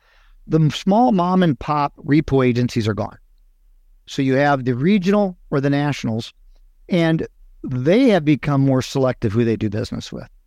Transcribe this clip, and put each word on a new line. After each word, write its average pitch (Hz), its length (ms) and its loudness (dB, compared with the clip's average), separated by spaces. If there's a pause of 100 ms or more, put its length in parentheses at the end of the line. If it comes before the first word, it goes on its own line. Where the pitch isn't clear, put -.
(480)
the 156 120 2
m-, 151 120 2
small 233 400 2
mom 185 320 2
and 151 160 0
pop 147 380 -4
repo 139 500 0
agencies 120 400 -2
are 107 60 -2
gone. 101 240 -8 (880)
So - 160 -6
you 131 140 2
have 143 280 2
the 123 120 0
regional 196 640 0 (140)
or 147 80 -2
the 139 100 0
nationals, 139 640 -4 (540)
and 165 400 0 (380)
they 165 440 2
have 175 140 4
become 143 380 0
more 135 200 2
selective 127 520 -2
who 117 100 2
they 113 140 0
do 107 120 -4
business 110 400 -8
with. - 180 -14 (200)